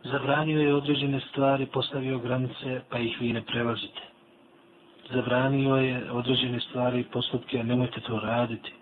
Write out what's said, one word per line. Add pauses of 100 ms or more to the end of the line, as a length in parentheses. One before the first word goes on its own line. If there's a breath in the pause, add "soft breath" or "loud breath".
Zabranio
je
određene
stvari,
postavio
granice,
pa
ih
vi
ne
prelazite. (1080)
Zabranio
je
određene
stvari
i
postupke,
nemojte
to
raditi. (100)